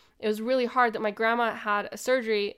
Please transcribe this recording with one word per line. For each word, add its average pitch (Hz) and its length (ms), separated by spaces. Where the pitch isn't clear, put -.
It 220 80
was 214 160
really 247 240
hard 240 260
that 214 100
my 214 100
grandma 226 420
had 208 380
a - 40
surgery 220 600